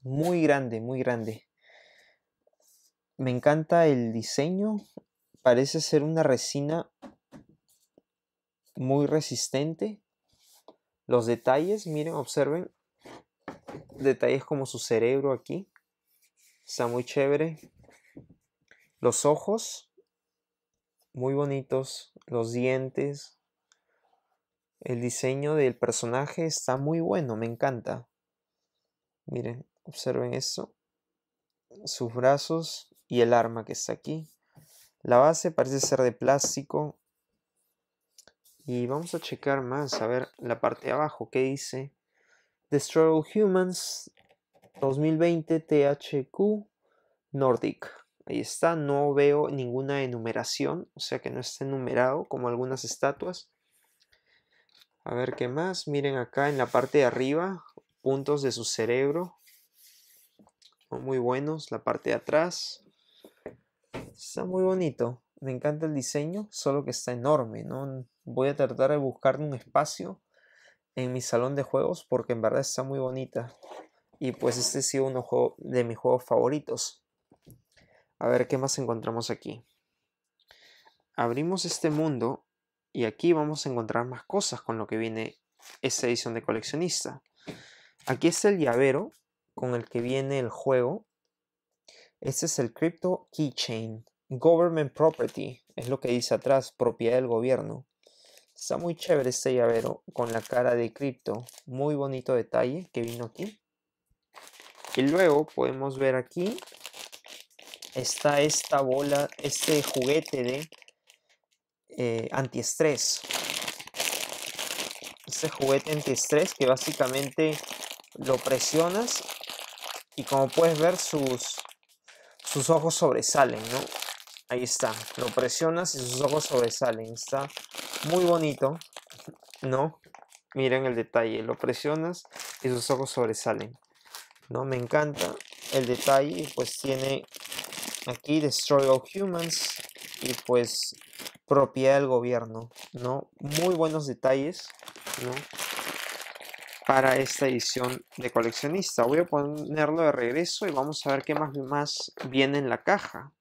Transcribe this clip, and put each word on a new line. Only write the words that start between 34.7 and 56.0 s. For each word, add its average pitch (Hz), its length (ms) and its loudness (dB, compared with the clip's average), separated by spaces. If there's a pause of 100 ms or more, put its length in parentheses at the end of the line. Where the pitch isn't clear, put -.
La 120 160 4
base 160 340 6
parece 135 300 0
ser 135 220 2
de 123 100 4
plástico. 139 840 0 (1700)
Y 123 200 -2
vamos 151 280 -4
a 160 60 -4
checar 139 420 -2
más, 127 400 -4
a 110 40 -2
ver 127 300 -2
la 117 240 -4
parte 120 280 -2
de - 40 0
abajo, 147 380 -4
¿qué 131 140 2
dice? 131 500 -6 (760)
"Destroy 160 360 4
all 160 180 6 (100)
humans, 185 760 2 (720)
dos 135 160 2
mil 156 180 2
veinte 165 440 2
T 147 260 4
H 143 440 -2
Q 208 380 0 (640)
Nordic". 131 580 2 (360)
Ahí 117 140 -4
está, 165 360 0
no 143 380 0
veo 143 340 4
ninguna 135 540 -4
enumeración, 123 880 -4
o - 80 -18
sea 131 200 -6
que 120 100 -6
no 123 100 -6
está - 240 -8
enumerado 131 600 0
como 127 220 -4
algunas 127 360 -4
estatuas. 139 680 -6 (1600)
A - 80 -6
ver 123 220 -4
qué 123 120 -2
más, 170 380 -4
miren 143 300 -2